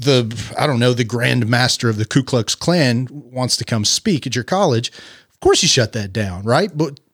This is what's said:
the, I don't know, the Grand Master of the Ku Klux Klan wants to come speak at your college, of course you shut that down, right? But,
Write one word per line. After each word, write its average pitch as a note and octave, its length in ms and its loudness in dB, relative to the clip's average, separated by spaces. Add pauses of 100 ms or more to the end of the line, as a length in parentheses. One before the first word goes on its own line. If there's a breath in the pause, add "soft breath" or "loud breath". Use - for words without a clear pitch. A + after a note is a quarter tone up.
the, A#2+ 580 0
I C#3 80 2
don't B2+ 120 0
know, A#2+ 140 4
the B2 120 -2
Grand A#2+ 420 0
Master B2 420 0
of A2 60 0
the G#2+ 100 -2
Ku - 180 0
Klux A#2+ 320 -2
Klan C3 540 0
wants B2+ 480 -6
to A#2+ 60 -6
come A2 220 -2
speak - 420 0
at A#2+ 80 -6
your B2+ 80 -2
college, D#3 460 0
of - 500 -20
course - 220 4
you D#3 80 2
shut A#2 240 2
that G2+ 180 -6
down, G2 320 -4
right? D3 320 2
But, D3+ 240 -4 (140)